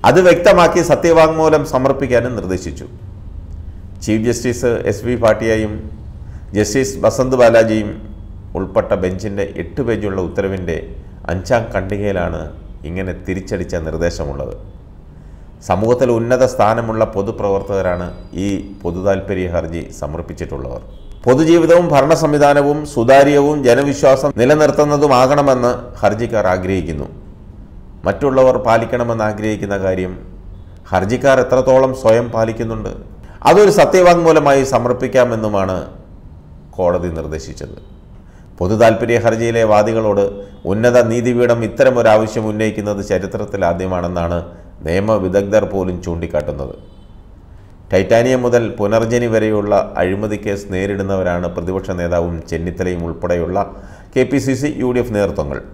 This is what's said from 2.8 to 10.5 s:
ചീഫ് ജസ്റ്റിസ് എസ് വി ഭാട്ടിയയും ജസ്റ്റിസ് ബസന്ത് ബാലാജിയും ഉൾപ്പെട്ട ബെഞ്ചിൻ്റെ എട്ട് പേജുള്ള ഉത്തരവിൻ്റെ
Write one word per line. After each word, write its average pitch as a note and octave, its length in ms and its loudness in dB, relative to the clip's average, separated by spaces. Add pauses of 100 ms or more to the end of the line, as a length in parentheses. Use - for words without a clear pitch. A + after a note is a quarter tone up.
ചീഫ് A2 220 0
ജസ്റ്റിസ് A#2+ 440 -2 (200)
എസ് G#2 160 -6
വി B2 160 -2
ഭാട്ടിയയും A2 500 2 (840)
ജസ്റ്റിസ് B2+ 480 -2
ബസന്ത് B2+ 360 0
ബാലാജിയും A2 500 4 (680)
ഉൾപ്പെട്ട F#2+ 320 -4 (120)
ബെഞ്ചിൻ്റെ G2 420 -4 (180)
എട്ട് F2 260 -8
പേജുള്ള G2+ 300 -2 (100)
ഉത്തരവിൻ്റെ F#2+ 480 -4 (560)